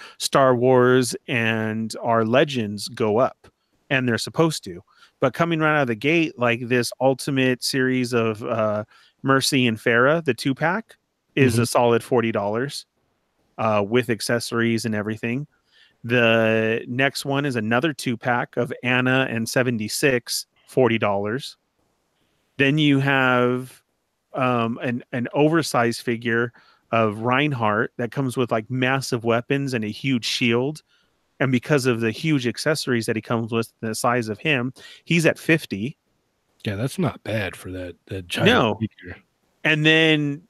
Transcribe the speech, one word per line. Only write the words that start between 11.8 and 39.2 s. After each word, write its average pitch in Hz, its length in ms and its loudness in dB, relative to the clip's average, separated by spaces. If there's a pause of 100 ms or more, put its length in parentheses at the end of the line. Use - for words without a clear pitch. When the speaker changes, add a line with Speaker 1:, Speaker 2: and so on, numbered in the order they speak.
Speaker 1:
forty 113 300 0
dollars. 110 540 -4 (720)
Uh, 107 280 2
with 117 240 -2
accessories 117 760 -2
and 110 100 -4
everything. 110 520 -6 (580)
The 113 840 2
next 135 360 -2
one 139 200 -2
is 135 120 -2
another 117 360 0
two-pack 123 640 -4
of 120 160 -2 (100)
Anna 127 460 2
and 113 200 -4
seventy-six, 123 1000 -2 (200)
forty 117 320 2
dollars. 104 580 -4 (1000)
Then 139 220 4
you 147 220 4
have, 127 800 2 (520)
um, 123 480 0
an, 123 200 -4 (100)
an 123 220 -4
oversized 120 680 2
figure 117 500 -2 (400)
of 110 280 0
Reinhardt 120 760 0
that 120 140 -6
comes 131 260 -6
with, 123 140 -2
like, 113 200 -2
massive 127 540 -2
weapons 127 500 -2
and 110 100 -4
a 107 40 -6
huge 120 360 -4
shield. 123 580 -2 (560)
And 135 120 0
because 127 360 0
of 117 140 2
the 113 100 0
huge 139 360 -2
accessories 123 600 -2
that 117 100 -2
he 107 60 -4
comes 113 280 -4
with, 113 300 -4
the 110 140 -6
size 120 340 -2
of 107 100 -8
him, 131 360 -2 (300)
he's 165 200 2
at - 140 2
fifty. 135 580 -2 (680)
Speaker 2:
Yeah, 101 120 -4
that's 120 220 -4
not 156 260 -2
bad 98 320 -4
for - 160 -16
that, 90 240 -12 (100)
that 95 220 -10
giant - 220 2
Speaker 1:
No. 117 280 2
Speaker 2:
figure. - 380 -8 (480)